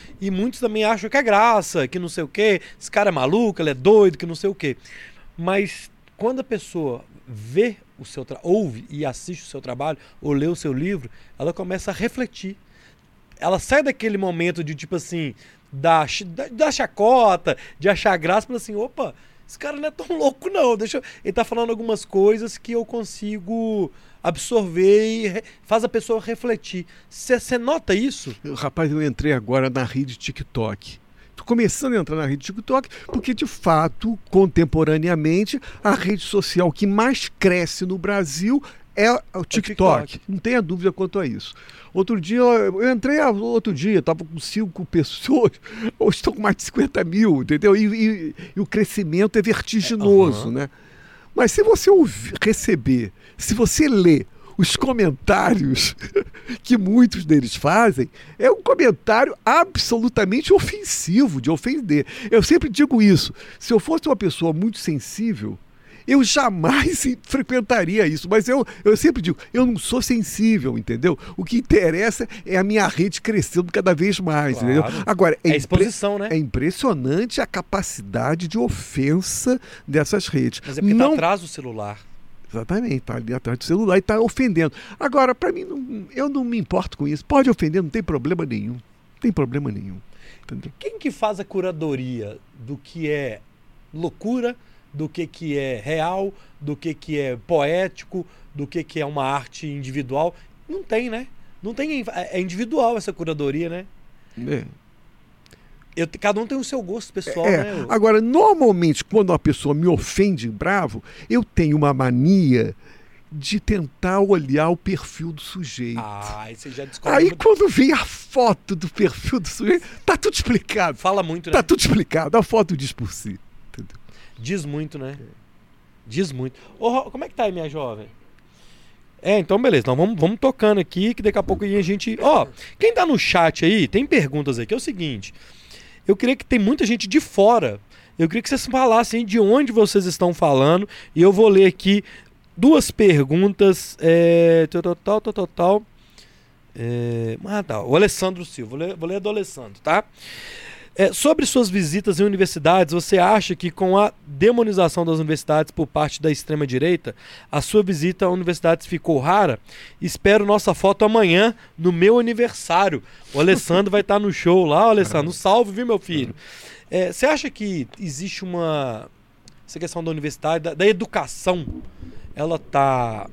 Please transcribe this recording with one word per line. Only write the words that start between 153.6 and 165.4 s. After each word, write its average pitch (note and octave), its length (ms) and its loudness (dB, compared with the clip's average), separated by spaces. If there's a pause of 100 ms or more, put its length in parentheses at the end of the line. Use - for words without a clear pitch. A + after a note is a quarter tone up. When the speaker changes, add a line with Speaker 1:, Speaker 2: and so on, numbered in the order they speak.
Speaker 1:
com F#3 260 0
a G#3 160 4 (140)
demonização F3+ 800 2
das D#3+ 140 0
universidades D#3 500 0
por D#3 160 -4
parte D3+ 340 -4
da D3+ 80 0
extrema-direita, D3+ 880 -2 (380)
a D3 80 -2
sua G#3 240 2
visita F3+ 420 -2
a F3 40 2
universidades F3 540 -2
ficou D#3+ 360 -2
rara? E3 400 2 (420)
Espero G3+ 420 2
nossa G3+ 300 2
foto G3 300 2
amanhã, G#3+ 500 4 (240)
no F3 140 2
meu G3 260 6
aniversário. G#3 800 0 (320)
O C#3 60 -2
Alessandro F#3+ 540 2
vai G3+ 100 2
tá G3+ 160 2
no G3+ 140 0
show F3+ 340 4
lá, D#3+ 200 4
Alessandro. F3+ 420 2
Speaker 2:
Ah. - 20 -6
Speaker 1:
Um - 20 -10
salve, G3+ 380 2